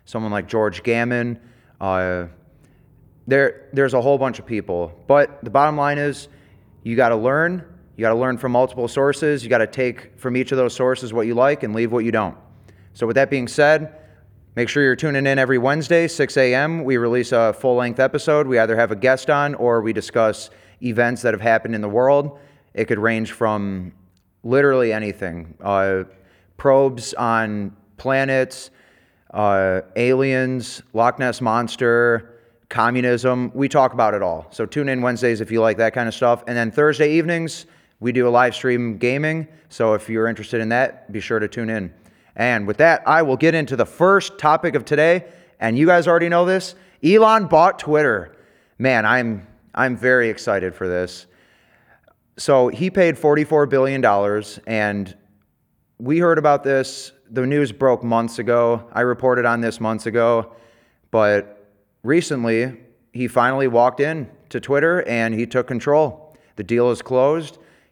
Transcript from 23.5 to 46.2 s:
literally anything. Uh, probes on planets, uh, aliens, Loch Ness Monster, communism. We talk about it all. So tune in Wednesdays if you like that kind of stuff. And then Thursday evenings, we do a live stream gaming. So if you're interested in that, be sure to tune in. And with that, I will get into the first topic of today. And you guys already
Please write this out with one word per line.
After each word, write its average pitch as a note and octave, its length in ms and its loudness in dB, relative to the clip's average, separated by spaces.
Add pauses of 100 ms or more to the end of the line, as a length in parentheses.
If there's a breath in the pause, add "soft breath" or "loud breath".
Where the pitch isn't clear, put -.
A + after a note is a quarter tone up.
literally B2+ 500 2
anything. F2+ 720 -8
Uh, G2 400 0 (540 soft breath)
probes C3+ 580 0
on G#2+ 600 -4 (220)
planets, C3+ 760 -4 (600 soft breath)
uh, F#2+ 500 0 (120)
aliens, C3 880 -2 (120)
Loch A#2 260 0
Ness B2 200 -4
Monster, A#2+ 1040 0 (260 soft breath)
communism. B2 840 0
We C#3 140 -2
talk C3+ 240 2
about A2+ 220 2
it G2+ 60 -2
all. E2 300 -6
So A2 160 -6
tune C#3+ 220 -6
in B2+ 120 -4
Wednesdays A#2+ 400 -2
if A2 120 -8
you A2+ 80 0
like A2 160 2
that A2 180 0
kind A#2+ 140 -2
of A2 60 -8
stuff. A#2+ 340 0
And A#2+ 80 -4
then A2+ 160 -2
Thursday D3 400 2
evenings, E3 540 -4 (340 soft breath)
we A#2 100 -4
do B2 160 0
a A#2+ 40 2
live A#2+ 260 2
stream A#2+ 420 -2
gaming. D3+ 480 -2 (220 soft breath)
So A2 260 0
if G#2 140 -6
you're A2+ 180 -2
interested A2+ 340 -6
in A2 100 -4
that, B2 420 -2
be G#2 80 -8
sure A2 180 -4
to G#2+ 80 -2
tune A2 240 -8
in. G2 240 -6 (420 soft breath)
And A2+ 300 0
with G#2 120 -4
that, D#3+ 280 4
I D#3+ 160 4
will C3 140 0
get D#3+ 200 2
into C#3+ 180 -4
the A2+ 100 0
first F#3+ 540 0
topic D#3 380 0
of A#2 80 -2
today. E3 400 2 (340 loud breath)
And A2+ 180 -2
you C#3+ 80 4
guys E3+ 220 4
already E3+ 220 2